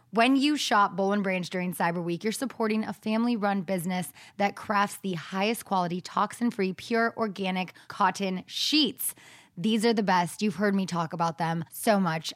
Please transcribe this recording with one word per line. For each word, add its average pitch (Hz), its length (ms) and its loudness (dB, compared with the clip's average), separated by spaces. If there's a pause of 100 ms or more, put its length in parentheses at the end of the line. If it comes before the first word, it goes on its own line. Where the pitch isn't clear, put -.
(100)
When 233 240 6
you 285 220 4
shop 202 400 2
Boll 196 160 2
and 202 100 2
Branch 185 260 -2
during 180 240 -2
Cyber 170 300 -2
Week, 170 220 -4
you're 220 80 0
supporting 220 500 -2
a 208 100 -6
family-run 214 680 0
business 185 500 -4 (260)
that 202 180 0
crafts 202 400 0
the 190 160 -4
highest 190 540 -2
quality, 180 340 0
toxin-free, 202 720 0
pure 226 440 0
organic 185 580 -4 (120)
cotton 185 600 0
sheets. - 680 0 (420)
These 220 300 2
are 233 60 6
the 214 100 0
best. 180 400 0
You've 208 140 0
heard 202 180 2
me 190 100 2
talk 170 280 -4
about 170 260 -2
them 165 320 -2
so 208 300 2
much. 165 360 -2